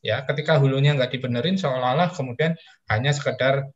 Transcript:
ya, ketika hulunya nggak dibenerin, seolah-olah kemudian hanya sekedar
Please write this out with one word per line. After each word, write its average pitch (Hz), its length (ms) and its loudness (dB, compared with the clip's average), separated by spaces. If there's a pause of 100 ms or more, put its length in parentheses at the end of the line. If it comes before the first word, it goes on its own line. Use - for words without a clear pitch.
ya, 113 240 -4
ketika 147 320 0
hulunya 139 400 4
nggak 123 160 0
dibenerin, 123 400 -2
seolah-olah 139 560 0
kemudian 151 480 -2 (320)
hanya 120 240 0
sekedar 135 600 -2